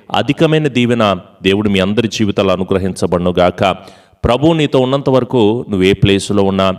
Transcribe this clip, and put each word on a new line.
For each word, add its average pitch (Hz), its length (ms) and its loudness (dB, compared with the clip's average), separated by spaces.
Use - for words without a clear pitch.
అధికమైన 151 540 0
దీవెన 117 520 0
దేవుడు 98 260 2
మీ 98 120 0
అందరి 107 280 0
జీవితాలు 101 420 -2
అనుగ్రహించబడునుగాక. 90 1300 0
ప్రభువు 131 280 2
నీతో 147 280 0
ఉన్నంత 131 280 -2
వరకు 120 600 0
నువ్వు 92 180 0
ఏ 98 60 4
ప్లేస్లో 98 500 0
ఉన్నా, 95 360 0